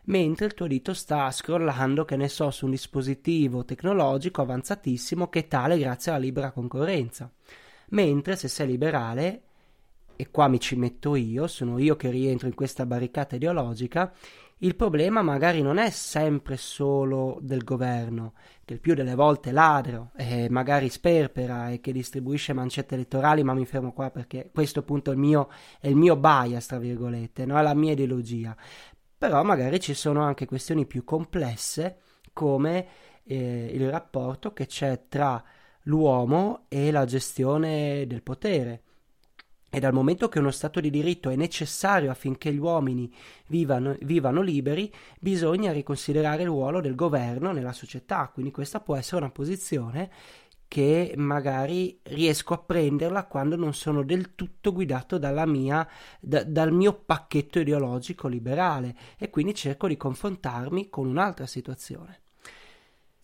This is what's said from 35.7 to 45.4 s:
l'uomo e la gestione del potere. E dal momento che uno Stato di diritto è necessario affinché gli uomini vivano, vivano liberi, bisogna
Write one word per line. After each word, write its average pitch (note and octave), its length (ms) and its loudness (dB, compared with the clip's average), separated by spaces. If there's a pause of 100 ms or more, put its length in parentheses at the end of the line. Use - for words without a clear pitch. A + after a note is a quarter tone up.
l'uomo D3+ 840 2
e C#3 220 0
la D3 160 4
gestione C#3+ 1040 0
del A#2+ 160 -8
potere. B2+ 580 -2 (880)
E C#3 120 -2
dal C3+ 100 2
momento D3+ 380 2
che D#3+ 100 -2
uno C#3+ 100 2
Stato D3+ 300 -6
di D3+ 100 0
diritto D3+ 400 -2
è C3 60 -2
necessario E3 760 0
affinché C3 440 -4
gli C#3+ 40 0
uomini C#3 560 -2 (340)
vivano, C#3 540 0
vivano C#3+ 400 2
liberi, D#3+ 500 0 (280)
bisogna F3+ 540 2